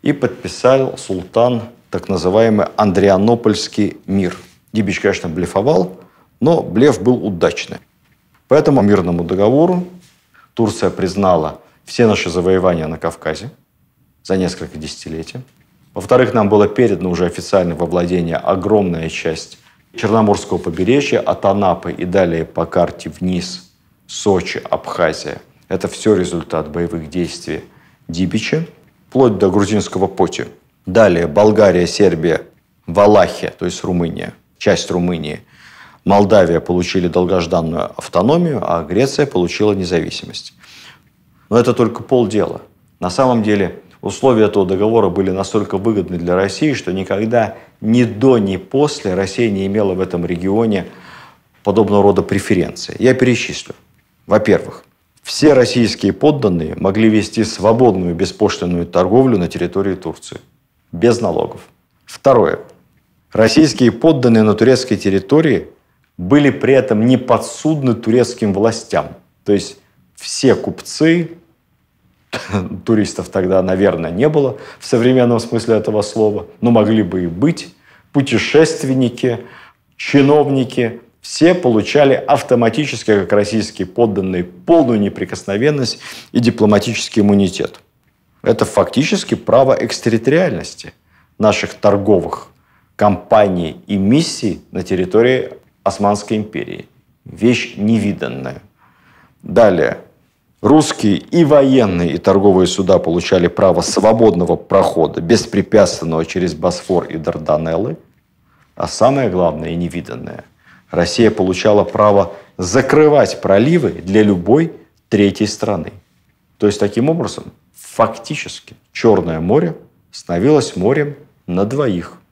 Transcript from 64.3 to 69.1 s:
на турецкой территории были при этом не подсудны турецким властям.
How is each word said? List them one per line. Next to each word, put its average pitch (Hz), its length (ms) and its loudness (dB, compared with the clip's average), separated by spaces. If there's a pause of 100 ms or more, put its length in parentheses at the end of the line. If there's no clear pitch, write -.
на 107 100 4
турецкой 120 420 2
территории 104 720 0 (500)
были 139 320 2
при 135 240 0
этом 113 320 2
не 127 120 4
подсудны 131 760 -2
турецким 110 600 0
властям. 98 560 -2 (340)